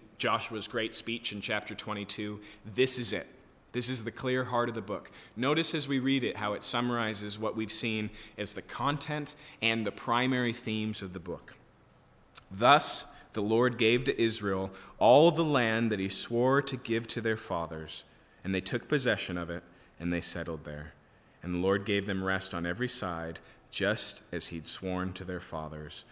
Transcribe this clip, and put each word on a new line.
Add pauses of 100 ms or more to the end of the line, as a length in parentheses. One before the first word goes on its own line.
(200)
Joshua's
great
speech
in
chapter
twenty-two, (360)
this
is
it. (460)
This
is
the
clear
heart
of
the
book. (260)
Notice
as
we
read
it
how
it
summarizes
what
we've
seen (260)
as
the
content (300)
and
the
primary
themes
of
the
book. (960)
"Thus (260)
the
Lord
gave
to
Israel (280)
all
the
land
that
he
swore
to
give
to
their
fathers, (400)
and
they
took
possession
of
it, (360)
and
they
settled
there. (480)
And
the
Lord
gave
them
rest
on
every
side, (320)
just (100)
as
he'd
sworn
to
their
fathers.